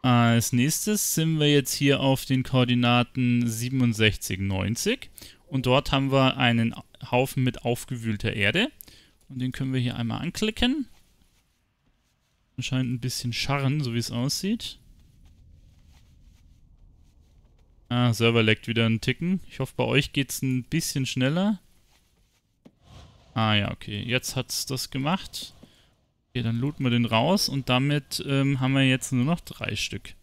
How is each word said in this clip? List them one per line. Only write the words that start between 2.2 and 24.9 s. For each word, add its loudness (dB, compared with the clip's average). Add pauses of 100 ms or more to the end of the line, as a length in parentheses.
den 0
Koordinaten 2
siebenundsechzig, 0
neunzig. -2 (380)
Und -4
dort 2
haben 0
wir 2
einen 2 (360)
Haufen 0
mit -2
aufgewühlter -4
Erde. 2 (640)
Und -12
den -4
können -6
wir 0
hier -4
einmal -4
anklicken. -2 (1700)
Scheint -2
ein -4
bisschen -6
scharren, -2
so -4
wie 0
es -4
aussieht. -4 (3000)
Ah, 4
Server 4
leckt 2
wieder 2
einen 2
Ticken. -2 (100)
Ich -18
hoffe, -6
bei -2
euch 2
geht's -4
ein -2
bisschen -4
schneller. -2 (1700)
Ah 2
ja, 2
okay. -10
Jetzt -4
hat's -6
das -6